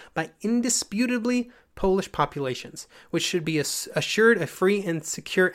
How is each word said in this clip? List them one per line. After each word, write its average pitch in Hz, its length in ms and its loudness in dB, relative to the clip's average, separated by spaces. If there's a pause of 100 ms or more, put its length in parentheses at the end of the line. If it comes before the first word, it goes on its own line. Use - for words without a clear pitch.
(120)
by 160 180 -4 (120)
indisputably 240 1080 0 (240)
Polish 190 380 0
populations, - 720 -4 (240)
which 165 140 0
should 175 200 -2
be 160 140 0
ass-, - 380 -4
assured 214 440 4
a 151 60 0
free 196 380 0
and 165 200 -4
secure - 500 0